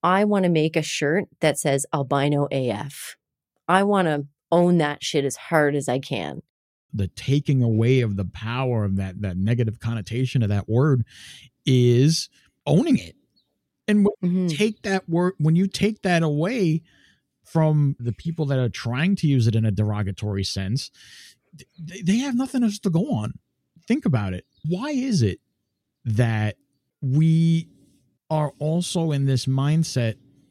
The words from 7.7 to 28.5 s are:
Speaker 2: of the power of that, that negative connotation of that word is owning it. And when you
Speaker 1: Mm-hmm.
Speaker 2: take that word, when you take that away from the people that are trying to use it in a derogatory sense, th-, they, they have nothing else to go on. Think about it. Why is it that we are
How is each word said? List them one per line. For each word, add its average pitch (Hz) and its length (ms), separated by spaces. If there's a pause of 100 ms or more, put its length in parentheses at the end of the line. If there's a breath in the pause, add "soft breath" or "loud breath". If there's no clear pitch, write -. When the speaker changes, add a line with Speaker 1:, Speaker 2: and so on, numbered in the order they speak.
Speaker 2:
of 104 160
the 98 80
power 120 580
of 98 120
that, 95 260
that 92 160
negative 110 420
connotation 117 640
of 104 80
that 104 180
word 127 380 (600 loud breath)
is 127 600 (360 soft breath)
owning 196 320
it. - 180 (720)
And 208 180
when 202 160
you 180 80
Speaker 1:
Mm-hmm. 180 280
Speaker 2:
take 214 240
that 196 260
word, 175 300
when 156 180
you 190 120
take 214 340
that 175 220
away 160 580 (600 soft breath)
from 151 560
the 120 140
people 165 340
that 135 100
are 123 120
trying 139 480
to 160 100
use 131 180
it 110 100
in 110 100
a 110 60
derogatory 104 720
sense, 98 460 (680 loud breath)
th-, - 220
they, 175 240
they 190 160
have 262 180
nothing 262 280
else 208 160
to 202 100
go 185 220
on. 110 220 (540)
Think 277 180
about 104 280
it. 90 120 (200)
Why 190 260
is 254 300
it 101 180 (640)
that 110 520 (440)
we 160 680 (600)
are 151 300